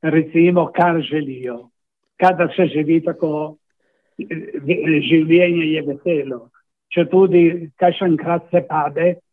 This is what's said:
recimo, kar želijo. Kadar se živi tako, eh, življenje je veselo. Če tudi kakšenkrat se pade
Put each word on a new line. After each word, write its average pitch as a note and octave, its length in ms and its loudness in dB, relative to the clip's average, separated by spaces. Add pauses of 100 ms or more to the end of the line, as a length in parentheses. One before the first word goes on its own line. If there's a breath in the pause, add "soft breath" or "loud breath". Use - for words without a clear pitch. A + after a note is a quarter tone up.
recimo, E3 720 2
kar F3 260 2
želijo. B2+ 680 -8 (480)
Kadar F3 380 0
se F#3 180 2
živi D3+ 300 0
tako, D#3 540 -6 (640)
eh, D#3 800 -4 (120)
življenje E3 540 2
je D#3 160 -4
veselo. C#3 680 -6 (420)
Če E3+ 200 2
tudi E3+ 640 4
kakšenkrat E3+ 760 0
se F3 180 2
pade D#3 460 -2 (180)